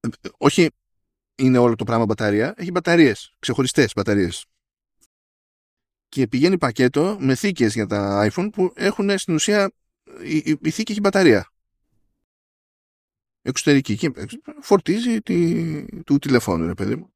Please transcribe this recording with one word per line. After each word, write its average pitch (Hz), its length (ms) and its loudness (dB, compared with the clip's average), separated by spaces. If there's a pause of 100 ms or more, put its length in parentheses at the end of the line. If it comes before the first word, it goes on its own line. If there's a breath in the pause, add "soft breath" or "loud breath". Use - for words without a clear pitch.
Ε, 117 80 -6 (280)
όχι - 340 2 (640)
είναι 131 240 2
όλο 120 160 4
το 110 100 -8
πράγμα 113 200 0
μπαταρία, 107 520 0
έχει 175 140 -8
μπαταρίες, 170 680 2
ξεχωριστές 127 580 0
μπαταρίες. 98 500 -2 (1600)
Και 131 180 -2
πηγαίνει 156 320 2
πακέτο 143 640 0
με 131 140 2
θήκες 123 400 0
για 110 120 -2
τα 101 440 0
iPhone 190 220 -4
που 185 220 -2
έχουν 196 440 -2
στην 170 160 -4
ουσία, 196 380 0 (500)
η, 147 140 -4
η, 151 260 -2
η 156 80 -2
θήκη 214 220 -6
έχει 208 80 -4
μπαταρία. 180 480 4 (1900)
Εξωτερική. 139 540 0
Και 139 160 -4 (480)
φορτίζει 220 600 0
τη, 165 800 -4
του 143 160 2
τηλεφώνου, 107 480 0
ρε 87 80 -6
παιδί 101 220 -4
μου. 170 200 -16